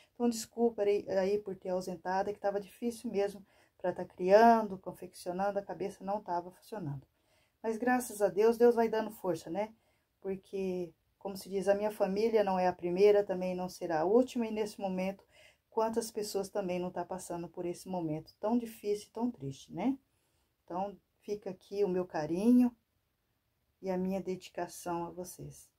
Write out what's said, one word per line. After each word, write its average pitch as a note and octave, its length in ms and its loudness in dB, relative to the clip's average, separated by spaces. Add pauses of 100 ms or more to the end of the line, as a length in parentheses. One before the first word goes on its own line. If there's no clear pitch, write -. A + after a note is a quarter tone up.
(160)
Então, A#3+ 140 0
desculpa A3+ 540 0
aí, G3+ 260 2
aí F#3+ 280 2
por G3 200 -6
ter - 100 -12
ausentado, F#3 640 -2
é G3+ 40 -2
que G3+ 60 -12
tava G3+ 220 -2
difícil A#3 500 -8
mesmo G3 340 -2 (320)
pra F3+ 140 -2
tá F3+ 140 -6
criando, G#3 720 6
confeccionando, F#3 840 -6
a - 20 -6
cabeça F#3+ 400 -8
não G3 200 -6
tava F3 280 -6
funcionando. D#3 560 -10 (560)
Mas, A3+ 140 -2
graças B3 460 0
a G3 80 4
Deus, A3 280 4
Deus A#3+ 160 8
vai A3+ 140 4
dando A3 240 -2
força, E3 380 -4
né? G#3 240 -4 (480)
Porque, F#3+ 720 -6 (260)
como G3 160 -10
se F#3+ 140 -14
diz, F#3+ 180 -2
a G3+ 80 6
minha G#3 160 -2
família G#3 540 2
não F#3+ 120 0
é F3+ 100 4
a F3+ 60 2
primeira, G3 480 6
também F#3 320 -2
não F3+ 140 -6
será F3 320 -4
a D#3+ 60 2
última. A#3 420 2
E, A3 40 -8
nesse G#3+ 280 -6
momento, F#3+ 460 -4 (440)
quantas A3+ 400 -2
pessoas G3+ 380 -4
também F3+ 320 -2
não F3+ 100 -4
tá F3+ 140 -6
passando F3 460 -8
por F3+ 160 -10
esse F3 240 -8
momento D#3+ 500 -6
tão A3+ 180 0
difícil G#3 520 -6
e - 20 -20
tão A#3+ 180 -4
triste, C#3 440 -12
né? A3+ 240 -2 (680)
Então, F#3+ 340 -8 (220)
fica G#3 300 -8
aqui G3 340 -4
o F#3+ 60 2
meu F3+ 160 0
carinho G3+ 680 2 (1080)
e F#3+ 80 -8
a F#3 80 -2
minha F#3 240 -2
dedicação F3 840 -8
a E3+ 40 -10
vocês. E3 680 -14